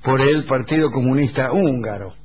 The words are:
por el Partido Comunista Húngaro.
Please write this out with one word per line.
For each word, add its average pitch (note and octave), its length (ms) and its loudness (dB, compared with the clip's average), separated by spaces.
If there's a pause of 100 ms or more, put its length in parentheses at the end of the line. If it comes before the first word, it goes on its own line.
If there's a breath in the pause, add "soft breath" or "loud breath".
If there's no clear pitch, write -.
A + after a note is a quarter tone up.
por C3 180 2
el D3 240 2
Partido C3+ 460 0
Comunista C3 600 0
Húngaro. A2 600 -2 (100)